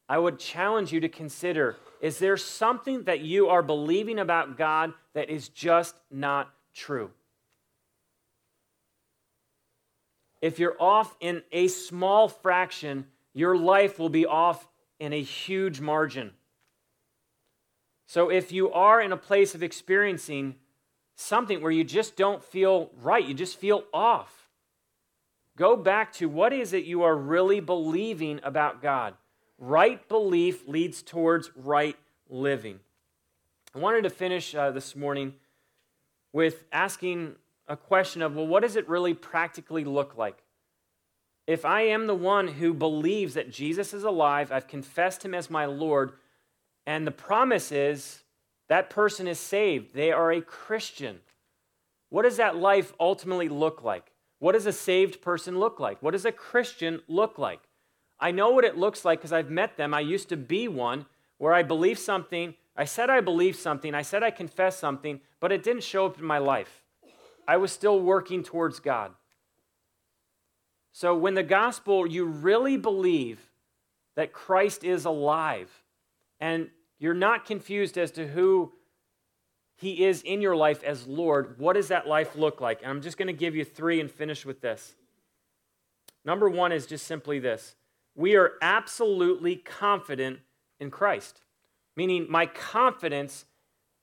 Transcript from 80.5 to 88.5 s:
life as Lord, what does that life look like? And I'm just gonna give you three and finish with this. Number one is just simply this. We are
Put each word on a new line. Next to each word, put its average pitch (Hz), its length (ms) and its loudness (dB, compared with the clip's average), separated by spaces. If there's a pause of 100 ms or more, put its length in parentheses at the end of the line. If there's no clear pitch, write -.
life 151 300 2
as 131 240 -6
Lord, 139 500 0
what 160 140 2
does 190 160 0
that 170 180 0
life 151 300 0
look 151 240 0
like? 113 220 -4
And 131 80 -8
I'm 143 100 -6
just 160 160 -12
gonna 185 160 -4
give 160 240 -6
you 151 80 -2
three 165 340 -2
and 147 120 -4
finish 151 340 -10
with 135 160 -12
this. 110 340 -8 (1300)
Number 196 240 2
one 175 220 2
is 160 160 -4
just 151 200 -14
simply 147 320 -6
this. 120 360 -6 (400)
We 190 220 4
are 180 240 4